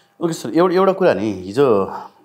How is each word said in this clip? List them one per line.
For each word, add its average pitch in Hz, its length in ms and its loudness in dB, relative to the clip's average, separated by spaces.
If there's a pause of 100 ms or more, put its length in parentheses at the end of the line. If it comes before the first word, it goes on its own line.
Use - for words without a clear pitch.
(240)
ओके 165 100 -2
सर, 135 220 -10
एउटा, 170 200 2
एउटा 190 160 2
कुरा 180 220 2
नि, 101 200 -4 (120)
हिजो, 104 400 2
अ, - 220 -12 (180)